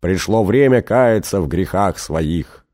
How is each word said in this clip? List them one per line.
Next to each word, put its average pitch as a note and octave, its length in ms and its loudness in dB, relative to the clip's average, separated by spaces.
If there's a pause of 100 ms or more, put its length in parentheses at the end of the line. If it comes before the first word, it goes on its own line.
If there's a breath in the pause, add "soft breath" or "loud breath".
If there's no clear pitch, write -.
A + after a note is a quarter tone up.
Пришло G2 440 0
время B2+ 380 2
каяться A2+ 580 0
в E2 60 -2
грехах F2+ 540 -2
своих! D#2+ 720 -6